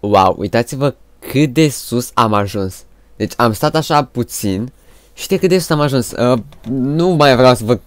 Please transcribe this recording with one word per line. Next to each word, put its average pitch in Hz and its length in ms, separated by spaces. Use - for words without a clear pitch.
Wow, 95 380
uitați-vă 135 560
cât 139 340
de 156 160
sus 120 460
am 113 180
ajuns. 101 520
Deci 110 200
am 117 160
stat 151 220
așa 147 300
puțin 113 680
și - 160
de 190 100
cât 185 100
de 180 100
sus 165 120
am 151 100
ajuns. 135 300
Uh, 127 280
nu 143 380
mai 147 280
vreau 127 180
să 117 100
văd 113 220